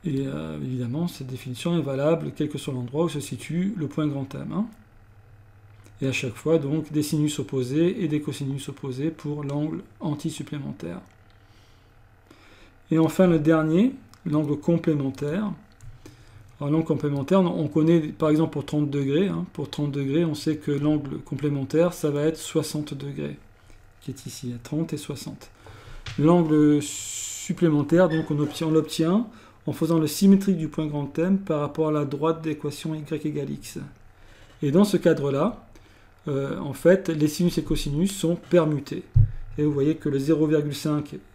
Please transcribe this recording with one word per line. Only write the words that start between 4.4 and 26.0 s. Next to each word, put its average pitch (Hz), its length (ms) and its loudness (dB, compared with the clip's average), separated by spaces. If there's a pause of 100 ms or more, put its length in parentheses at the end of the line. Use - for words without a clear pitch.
hein. 202 140 -2 (1400)
Et 135 60 0
à 131 40 0
chaque 127 220 -4
fois, 160 240 2
donc, 151 340 -2
des 147 120 0
sinus 147 340 0
opposés 147 640 0
et 165 60 0
des 147 120 0
cosinus 139 480 -6
opposés 139 420 -6
pour 147 340 -8
l'angle 151 380 -4 (180)
antisupplémentaire. 151 1000 -6 (1900)
Et 160 80 4
enfin, 160 300 4
le 165 100 6
dernier, 160 540 4 (340)
l'angle 147 300 0
complémentaire. 156 960 0 (1080)
Alors, 147 120 -2
l'angle 160 120 2
complémentaire, 143 560 2
on 175 280 0
connaît, 160 320 4
par 156 280 -2
exemple, 156 240 4
pour 143 140 -4
trente 147 240 0
degrés, 143 380 0
hein, 170 240 -4
pour 143 180 -8
trente 147 220 -4
degrés, 139 320 0
on 160 100 -2
sait 151 220 -2
que 147 160 -4
l'angle 147 480 0
complémentaire, 143 720 0
ça 156 160 -2
va 143 140 0
être 156 120 2
soixante 151 560 -4
degrés, 143 460 -8 (640)
qui - 80 -10
est - 160 -12
ici, 123 280 -10
à 120 40 -12
trente 151 340 -4
et 143 60 -6
soixante. - 520 -12 (680)